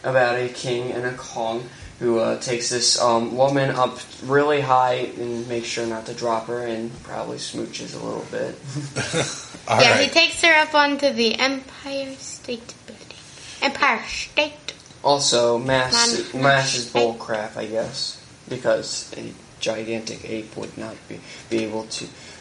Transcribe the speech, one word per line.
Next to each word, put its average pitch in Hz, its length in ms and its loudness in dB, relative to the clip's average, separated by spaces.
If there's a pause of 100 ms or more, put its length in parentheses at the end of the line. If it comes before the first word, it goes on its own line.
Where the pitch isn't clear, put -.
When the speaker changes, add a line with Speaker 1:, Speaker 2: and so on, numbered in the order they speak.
Speaker 1:
about 123 360 4
a 123 80 -2
king 123 460 -4
and 123 120 -4
a 127 80 -2
Kong 117 560 -6 (300)
who, 117 200 2
uh, 113 200 0
takes 120 300 -2
this, 123 300 2
um, 117 360 4
woman 135 340 4
up 127 300 0 (240)
really 143 380 4
high 127 480 4 (100)
and 120 300 -6
makes 117 180 -4
sure 117 180 -4
not 113 220 -6
to 120 60 -8
drop 113 340 -2
her 120 180 -4
and 113 240 -4 (140)
probably 117 340 -6
smooches 117 560 -8
a 113 100 -10
little 113 280 -6
bit. 117 240 -6 (100)
Speaker 2:
<laughs> - 1000 -6
All 110 140 4
Speaker 3:
Yeah, 233 100 8
Speaker 2:
right. 233 140 6
Speaker 3:
he 262 40 0
takes 330 320 4
her 330 140 8
up 311 180 4
onto 285 400 4
the 226 240 2
Empire 269 800 -4
State - 560 -12 (140)
Building. - 180 -18 (560)
Empire 269 460 2
State. - 680 -2 (300)
Speaker 1:
Also, 120 560 4
mass, 131 760 2
Speaker 3:
Mon-, 131 100 -4
Speaker 1:
mass 135 320 4
is 120 140 -4
Speaker 3:
State. 117 300 2
Speaker 1:
bullcrap, 110 380 -4
I 110 100 -6
guess, - 500 -4 (320)
because 113 680 -2
a 117 180 -12 (260)
gigantic 110 680 -4
ape 110 300 -8
would 107 200 -10
not 110 180 -10 (120)
be, 110 120 -12 (320)
be 113 140 0
able 110 180 -6
to, 113 220 -10 (360)